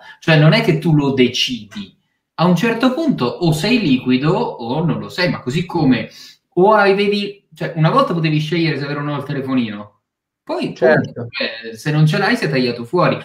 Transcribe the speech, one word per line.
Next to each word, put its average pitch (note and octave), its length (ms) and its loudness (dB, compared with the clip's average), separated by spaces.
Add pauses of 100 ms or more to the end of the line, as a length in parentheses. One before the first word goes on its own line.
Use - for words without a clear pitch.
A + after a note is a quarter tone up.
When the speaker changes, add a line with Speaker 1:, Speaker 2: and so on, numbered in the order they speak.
(200)
Speaker 1:
cioè D#3+ 180 4
non D3+ 140 6
è A3+ 100 4
che E3+ 180 2
tu E3 140 0
lo C#3+ 200 2
decidi. A2 840 -2 (440)
A E3 60 2
un F3+ 120 4
certo A#3 360 0
punto C4 320 -2
o D#3 280 0
sei A3+ 260 0
liquido C3 540 0
o D3+ 500 -4
non B2 160 -2
lo G#2 80 -10
sei, F3+ 220 -4
ma - 100 -4
così D#3 260 -4
come C3+ 440 0 (460)
o G3 180 6
avevi, G3+ 800 0
cioè - 240 -8
una D#3+ 140 4
volta E3 220 2
potevi D#3 260 0
scegliere D#3+ 380 0
se C#3 60 -4
avere C#3+ 160 -6
o C#3+ 40 -6
no D3 120 -6
il C3 80 -6
telefonino, B2 760 -6 (460)
poi D#4+ 260 -6
Speaker 2:
Certo. B2+ 540 0 (440)
Speaker 1:
eh, A2+ 40 -14
se D3+ 160 -6
non D#3 140 4
ce D#3 120 2
l'hai A3+ 200 2
sei F3 120 -2
tagliato B2 360 -2
fuori. E3 400 0